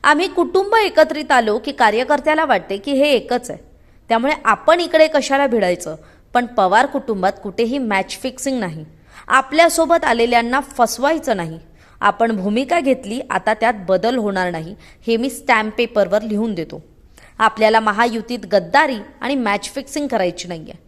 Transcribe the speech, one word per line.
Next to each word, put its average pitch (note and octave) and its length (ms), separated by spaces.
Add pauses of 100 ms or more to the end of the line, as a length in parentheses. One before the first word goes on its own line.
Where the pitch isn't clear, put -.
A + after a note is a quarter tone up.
आम्ही D4+ 240
कुटुंब G4 480
एकत्रित D#4 560
आलो A3+ 260
की C#4 140
कार्यकर्त्याला C#4 720
वाटते G3 320
की A#3+ 140
हे C#4+ 200
एकच A#3+ 400
आहे, - 80 (500)
त्यामुळे A#3+ 240 (120)
आपण D#4 340
इकडे D#4+ 280
कशाला C#4 400
भिडायचं, F3+ 480 (380)
पण A#3+ 120
पवार G#3+ 400
कुटुंबात G3+ 480 (100)
कुठेही A3+ 340
मॅच G3+ 440
फिक्सिंग C4 380
नाही, D#3+ 260 (420)
आपल्यासोबत E4 760
आलेल्यांना A#3 540
फसवायचं C4 760
नाही, E3 220 (420)
आपण A3 340
भूमिका A3+ 440
घेतली, B3+ 500
आता G#3+ 240
त्यात A3+ 200 (140)
बदल F#3+ 280
होणार G3 360
नाही, E3+ 240 (320)
हे A3+ 100
मी B3+ 120
स्टॅम्प G#3+ 480
पेपरवर G#3+ 440
लिहून A3 320
देतो. D#3 300 (560)
आपल्याला A3 400
महायुतीत A3 600 (120)
गद्दारी A3 460 (240)
आणि C4+ 140
मॅच G3+ 400
फिक्सिंग C#4+ 320
करायची F3+ 400
नाहीये. E3 260 (140)